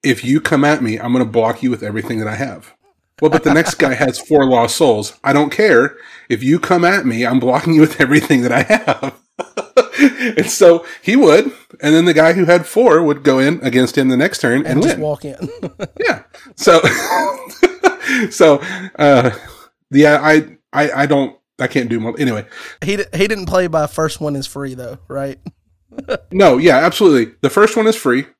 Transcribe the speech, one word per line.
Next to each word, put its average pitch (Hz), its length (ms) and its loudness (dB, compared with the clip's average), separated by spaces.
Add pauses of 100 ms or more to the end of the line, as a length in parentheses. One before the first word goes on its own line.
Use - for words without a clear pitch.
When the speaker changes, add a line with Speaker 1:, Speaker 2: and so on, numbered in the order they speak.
Speaker 1:
"If 123 220 -2
you 143 160 0
come 143 240 0
at 147 180 0
me, 110 160 -4
I'm 120 140 -4
gonna 127 100 2
block 113 400 -2
you 127 80 -2
with 110 120 -6
everything 107 360 -8
that 104 80 -6
I 107 80 -8
have." 101 380 -12 (480)
Well, 156 100 2
but 156 140 0
the 143 80 2
next 160 220 0
guy 135 180 -2
has 127 260 -4
four 143 260 2
lost 120 300 2
souls. 110 480 0
I 139 80 0
don't 143 200 2
care. 151 440 2 (340)
If 117 140 -4
you 147 160 2
come 175 240 0
at 190 220 0
me, 117 200 -2
I'm 127 140 0
blocking 131 360 0
you 151 60 6
with 151 200 2
everything 135 400 2
that 123 100 -2
I 117 120 0
have. - 520 -2 (240)
<laughs> - 240 -12 (360)
And 247 480 0
so 170 380 4 (160)
he 208 140 -2
would, 233 300 4 (360)
and 151 140 2
then 165 100 4
the 170 80 2
guy 160 200 4
who 180 120 0
had 175 220 2
four 202 340 4
would 147 220 -2
go 131 160 2
in 151 260 0
against 127 320 0
him 131 120 0
the 127 80 0
next - 240 -2
turn 123 180 0
and 156 80 -6
Speaker 2:
And 170 160 0
just 330 120 0
Speaker 1:
win. 151 80 -8
Speaker 2:
walk 151 220 -8
in. - 240 -12 (240)
<laughs> - 260 -14
Speaker 1:
Yeah. 453 220 -4 (340)
So, 170 260 2
<laughs> - 1500 -4
so, 147 300 4 (400)
uh, 131 320 4 (580)
yeah, 147 320 4
I, 156 360 0 (140)
I, 147 200 -2
I - 160 -2
don't, 139 280 -2 (240)
I 131 60 -4
can't 120 240 -4
do 117 100 -4
mul-, 113 200 -8
anyway. 120 260 -4 (380)
Speaker 2:
He 196 140 -4
d-, 202 80 -6 (100)
he 190 120 0
didn't 202 200 -6
play 185 180 0
by 156 220 -4
first 160 340 -6
one 147 140 -6
is 135 100 -8
free 139 300 -14
though, 120 320 -16
right? 139 360 -10
<laughs> - 880 -16
Speaker 1:
No, 180 260 4
yeah, 147 200 4
absolutely. 151 640 2
The 143 80 0
first 208 260 2
one 220 120 0
is 220 80 0
free 135 320 -2 (120)